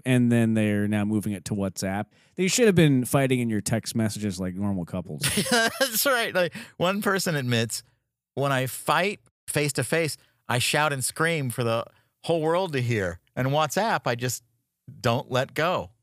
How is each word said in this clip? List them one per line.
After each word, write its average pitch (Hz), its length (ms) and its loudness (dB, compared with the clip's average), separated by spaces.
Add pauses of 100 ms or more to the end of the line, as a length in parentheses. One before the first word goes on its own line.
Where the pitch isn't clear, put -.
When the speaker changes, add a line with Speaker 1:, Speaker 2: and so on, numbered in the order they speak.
Speaker 1:
and 123 260 4
then 117 240 4
they're 104 320 2
now 104 200 0
moving 107 260 -2
it 92 140 -8
to - 80 -4
WhatsApp. 98 500 -4 (320)
They 185 100 0
should 233 200 4
have 202 80 6
been 147 320 6
fighting 131 340 2
in 120 80 0
your 104 140 0
text - 340 -4
messages 107 420 -2
like 92 160 -6
normal 98 300 -4
couples. 85 380 -8
Speaker 2:
<laughs> - 280 -2
That's 226 560 0
right. 233 280 0
Like, 175 200 0 (220)
one 196 240 0
person 196 360 0
admits, 120 460 0 (520)
"When 139 180 0
I 131 140 0
fight 165 540 0 (280)
face 147 260 0
to 131 100 -2
face, 160 340 -2 (300)
I 120 100 0
shout 151 340 2
and 131 120 -4
scream 160 460 -2
for 123 140 -4
the 113 200 0 (400)
whole 165 180 0
world 165 320 0
to 127 80 0
hear. 101 360 -2 (160)
And 127 140 -2
WhatsApp, 156 580 0
I 123 80 0
just 120 280 -6 (580)
don't 117 300 0
let 127 240 0
go. 151 360 -2 (120)